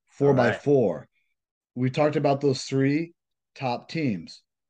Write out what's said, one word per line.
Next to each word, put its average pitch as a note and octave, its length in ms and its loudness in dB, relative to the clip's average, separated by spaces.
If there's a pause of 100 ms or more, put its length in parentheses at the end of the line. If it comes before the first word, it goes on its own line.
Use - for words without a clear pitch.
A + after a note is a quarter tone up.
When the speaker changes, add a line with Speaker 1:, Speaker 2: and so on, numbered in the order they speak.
(220)
Speaker 1:
All C#3 60 4
right. C#3 60 6
Speaker 2:
Four - 20 -
by A#2+ 180 4
four. G2+ 560 0 (680)
We B2+ 140 -2
talked D3+ 260 0
about C#3+ 240 0
those C3+ 240 0
three C#3+ 500 -2 (420)
top B2 340 -8
teams. G#2+ 520 -6 (280)